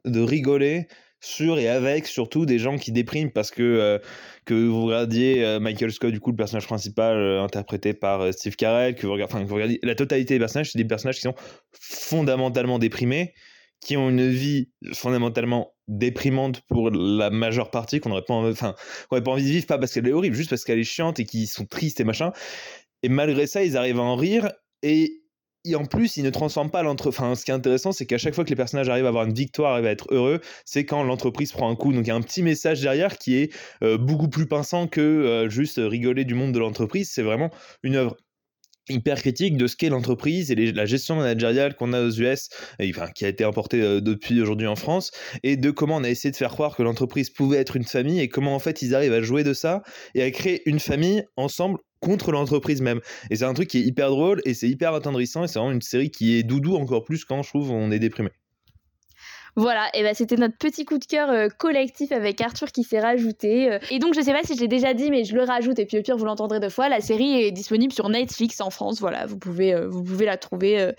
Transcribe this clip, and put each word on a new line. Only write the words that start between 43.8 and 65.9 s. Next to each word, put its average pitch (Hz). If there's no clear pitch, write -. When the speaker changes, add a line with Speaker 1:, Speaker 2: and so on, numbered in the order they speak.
Speaker 1:
euh, 101
depuis 110
aujourd'hui 107
en 107
France, 165
et 139
de 135
comment 151
on 135
a 120
essayé 127
de -
faire 123
croire 147
que 123
l'entreprise 120
pouvait 139
être 135
une 123
famille 139
et 135
comment 143
en 135
fait 160
ils 131
arrivent 139
à 113
jouer 123
de 143
ça 175
et 127
à 131
créer -
une 151
famille 175
ensemble 175
contre 175
l'entreprise 143
même. 120
Et 104
c'est 123
un 131
truc 170
qui 127
est -
hyper 135
drôle 175
et 127
c'est 120
hyper 160
attendrissant 147
et 175
c'est 156
vraiment 127
une 120
série 139
qui 117
est 113
doudou 139
encore 123
plus 156
quand 139
je 135
trouve 143
on 110
est 107
déprimé. 110
Speaker 2:
Voilà, 220
et 214
ben 214
c'était 233
notre 233
petit 302
coup 302
de -
cœur, 294
euh, 214
collectif 277
avec 208
Arthur 240
qui 240
s'est 220
rajouté. 233
Euh, 202
et 262
donc 320
je 302
sais 277
pas 294
si 330
je 233
l'ai 240
déjà 254
dit, 269
mais 262
je 208
le 247
rajoute 247
et 202
puis 214